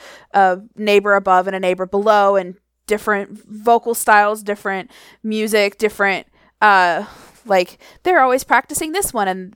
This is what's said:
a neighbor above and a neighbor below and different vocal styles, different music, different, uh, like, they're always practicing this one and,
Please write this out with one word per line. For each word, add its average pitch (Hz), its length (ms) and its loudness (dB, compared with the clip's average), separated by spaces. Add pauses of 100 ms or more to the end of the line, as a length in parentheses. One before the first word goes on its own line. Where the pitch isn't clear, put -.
(320)
a 190 280 2 (160)
neighbor 202 380 2
above 190 320 2
and 190 100 -4
a 190 40 -8
neighbor 185 260 -2
below 202 500 2
and 180 180 -4 (320)
different 208 440 -4 (160)
vocal 233 480 0
styles, 214 480 2
different 196 480 -8 (320)
music, 214 560 -2
different, 196 480 -4 (360)
uh, 190 420 2 (420)
like, 185 320 -2 (260)
they're 349 180 2
always 262 220 0
practicing 302 480 -2
this 392 200 -4
one 202 160 -2
and, 185 260 -8